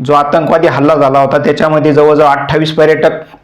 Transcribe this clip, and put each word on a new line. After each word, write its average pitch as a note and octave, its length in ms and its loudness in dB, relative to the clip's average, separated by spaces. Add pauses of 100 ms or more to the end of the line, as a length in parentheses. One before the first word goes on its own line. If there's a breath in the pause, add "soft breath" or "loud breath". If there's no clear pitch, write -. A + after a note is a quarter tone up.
जो C#3 80 0
आतंकवादी C#3+ 540 0
हल्ला C#3 280 0
झाला C#3 240 0
होता, C3+ 180 0
त्याच्यामध्ये D3+ 560 0
जवळजवळ D3 340 4
अठ्ठावीस D3+ 440 -2
पर्यटक D#3 380 0 (340 loud breath)